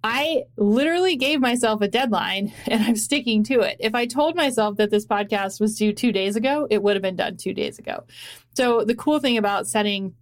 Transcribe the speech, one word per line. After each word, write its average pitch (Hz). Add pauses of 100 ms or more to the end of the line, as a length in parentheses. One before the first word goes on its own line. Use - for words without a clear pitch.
I 277 (120)
literally 320
gave 269
myself 240
a 202
deadline 208
<laughs> -
and 214
I'm 226
sticking 220
to 247
it. -
If 220
I 240
told 294
myself 226
that 214
this 208
podcast 202
was 214
due 214
two 233
days 196
ago, 269
it 208
would 208
have 196
been 190
done -
two -
days -
ago. - (520)
So 233
the 226
cool 302
thing 240
about 202
setting 202